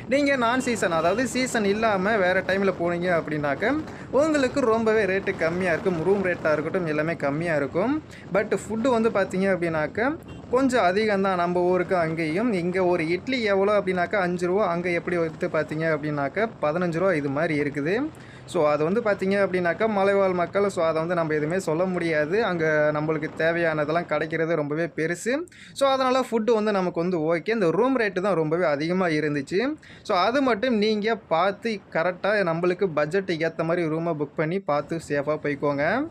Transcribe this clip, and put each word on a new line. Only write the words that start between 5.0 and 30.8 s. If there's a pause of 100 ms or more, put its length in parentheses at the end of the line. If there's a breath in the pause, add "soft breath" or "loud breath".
ரேட்டு
கம்மியா
இருக்கும்.
ரூம்
ரேட்டா
இருக்கட்டும்,
எல்லாமே
கம்மியா
இருக்கும். (380 loud breath)
But
ஃபுட்டு
வந்து
பார்த்தீங்க
அப்படின்னாக்க, (420)
கொஞ்சம்
அதிகம்
தான்
நம்ம
ஊருக்கு
அங்கேயும்.
இங்க
ஒரு
இட்லி
எவ்வளோ
அப்படின்னாக்க,
அஞ்சு
ரூபா,
அங்க
எப்படி
வந்து
பார்த்தீங்க
அப்படின்னாக்க, (120)
பதினஞ்சு
ரூபா
இது
மாதிரி
இருக்குது. (480 loud breath)
So,
அது
வந்து
பார்த்தீங்க
அப்படின்னாக்க,
மலைவாழ்
மக்கள்,
so,
அதை
வந்து
நம்ம
எதுவுமே
சொல்ல
முடியாது.
அங்க (280)
நம்மளுக்கு
தேவையானதெல்லாம்
கிடைக்கிறது
ரொம்பவே
பெருசு. (420 loud breath)
So,
அதனால
ஃபுட்டு
வந்து
நமக்கு
வந்து
ஓகே.
இந்த
ரூம்
ரேட்டு
தான்
ரொம்பவே
அதிகமா
இருந்துச்சு. (420 loud breath)
So,
அது
மட்டும்
நீங்க (200)